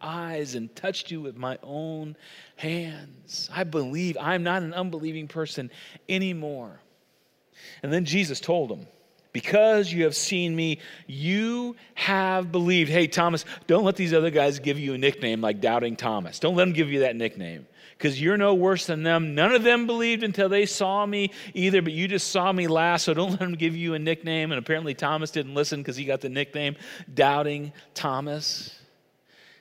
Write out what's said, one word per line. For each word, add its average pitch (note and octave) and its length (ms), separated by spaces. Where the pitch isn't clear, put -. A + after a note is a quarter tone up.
eyes D#3+ 540
and A2+ 200
touched - 360
you D#3+ 100
with C3 160
my C3 240
own D#3 540
hands. D#3+ 960
I F#3 100
believe. D#3 560
I'm E3+ 240
not F3 200
an D#3+ 100
unbelieving D#3+ 540
person D3 420
anymore. D3+ 720
And C#3 100
then F3 120
Jesus D3+ 340
told D#3 320
him, G2+ 160
"Because G#3 600
you E3+ 120
have C#3+ 100
seen F3 400
me, D#3+ 240
you A3 720
have F#3 580
believed." F3 380
Hey, E3 160
Thomas, E3+ 400
don't F#3+ 180
let F#3+ 100
these F3 180
other D#3+ 180
guys C#3+ 260
give C#3+ 220
you C3+ 160
a - 20
nickname B2+ 420
like G#2+ 220
Doubting A#2 340
Thomas. G#2 440
Don't F3 160
let F3+ 100
them F3+ 80
give D3+ 180
you C#3 100
that B2 140
nickname, F2 520
'cause C#3 200
you're F3+ 180
no G3+ 180
worse F3+ 320
than D#3 160
them. E3 320
None F#3 180
of A#3+ 80
them A#3+ 240
believed A#3 380
until G3 260
they G3+ 160
saw G3 400
me G3+ 260
either, F#3 280
but D#3+ 120
you F3 140
just F#3+ 240
saw F#3+ 200
me F3+ 160
last, E3 360
so D#3+ 100
don't F3 160
<laughs> - 20
let G3 80
them F3+ 160
give E3 200
you E3+ 180
a D#3 60
nickname. D#3+ 520
And C3+ 60
apparently D3+ 380
Thomas D#3 340
didn't C#3 240
listen D3 300
'cause B2 140
he C#3 80
got C3+ 160
the C3+ 80
nickname C#3+ 460
Doubting D3 580
Thomas. D3 880